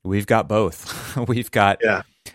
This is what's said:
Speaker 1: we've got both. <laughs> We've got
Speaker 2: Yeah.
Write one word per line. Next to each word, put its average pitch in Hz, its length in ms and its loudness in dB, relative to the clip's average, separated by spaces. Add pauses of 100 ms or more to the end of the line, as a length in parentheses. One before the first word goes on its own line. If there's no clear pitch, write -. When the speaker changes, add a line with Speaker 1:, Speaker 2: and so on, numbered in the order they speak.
Speaker 1:
we've 101 240 -2
got 113 220 4
both. - 680 -2
<laughs> 120 120 -4
We've 120 220 -2
got 101 300 4
Speaker 2:
Yeah. 104 220 2 (320)